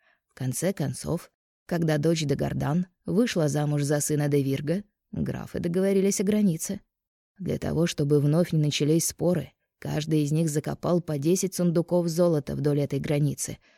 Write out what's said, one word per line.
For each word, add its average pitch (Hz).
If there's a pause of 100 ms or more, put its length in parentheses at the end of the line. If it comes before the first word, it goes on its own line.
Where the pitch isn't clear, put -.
(260)
В -
конце 131
концов, 147 (360)
когда 135
дочь 160
де 139
Гордан 139 (180)
вышла 175
замуж 147
за 147
сына 147
де 143
Вирго, 143 (300)
графы -
договорились 190
о 202
границе. 202 (580)
Для 143
того, 147
чтобы 147
вновь 151
не 160
начались 151
споры, 160 (260)
каждый 151
из 143
них 160
закопал 151
по 151
десять 185
сундуков 175
золота 156
вдоль 143
этой 139
границы, 143 (200)